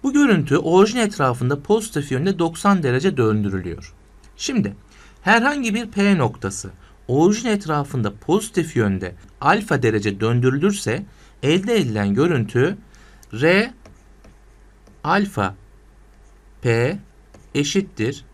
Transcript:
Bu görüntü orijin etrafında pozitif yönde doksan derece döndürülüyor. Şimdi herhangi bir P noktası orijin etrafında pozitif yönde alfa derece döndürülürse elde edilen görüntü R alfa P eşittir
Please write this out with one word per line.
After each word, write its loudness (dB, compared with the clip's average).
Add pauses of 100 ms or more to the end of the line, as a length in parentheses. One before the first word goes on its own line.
Bu -2
görüntü 4
orijin 4
etrafında -2
pozitif -2
yönde -2
doksan 2
derece 0
döndürülüyor. -2 (440)
Şimdi -4 (460)
herhangi 2
bir -4
P 4
noktası -4 (360)
orijin 2
etrafında -2
pozitif -2
yönde -2 (260)
alfa 0
derece 0
döndürülürse 0 (380)
elde 2
edilen 0
görüntü 0 (560)
R 2 (1300)
alfa -2 (1040)
P 0 (580)
eşittir -4